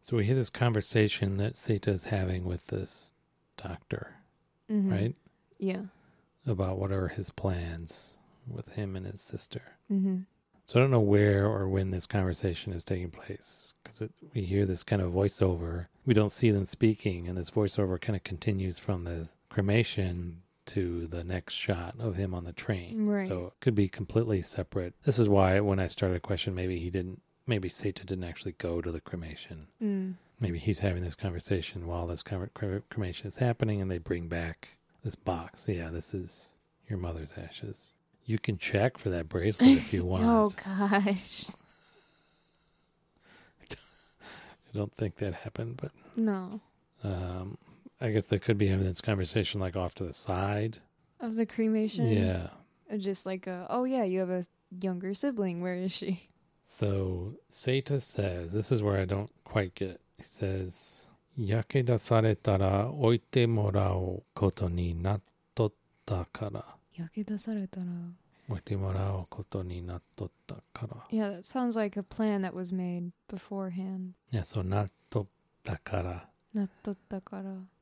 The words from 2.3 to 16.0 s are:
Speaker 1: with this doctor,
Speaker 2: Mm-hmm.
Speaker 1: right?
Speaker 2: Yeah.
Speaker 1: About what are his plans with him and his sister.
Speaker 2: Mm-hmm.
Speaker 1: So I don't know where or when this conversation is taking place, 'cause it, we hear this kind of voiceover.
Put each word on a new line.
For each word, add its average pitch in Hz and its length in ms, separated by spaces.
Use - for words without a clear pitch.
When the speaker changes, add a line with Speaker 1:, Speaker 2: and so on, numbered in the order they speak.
Speaker 1:
with 87 220
this - 460
doctor, - 560
Speaker 2:
Mm-hmm. 202 220
Speaker 1:
right? 123 240
Speaker 2:
Yeah. 190 240
Speaker 1:
About 95 320
what 98 140
are 95 160
his - 220
plans 85 880
with 120 260
him 98 220
and 92 100
his 98 160
sister. - 400
Speaker 2:
Mm-hmm. 190 280
Speaker 1:
So - 140
I - 20
don't 135 100
know 123 80
where 101 460
or 101 240
when 95 220
this 92 140
conversation 92 680
is 82 100
taking 90 260
place, - 640
'cause - 180
it, - 100
we 113 80
hear 98 240
this 92 180
kind 101 180
of 87 120
voiceover. 87 760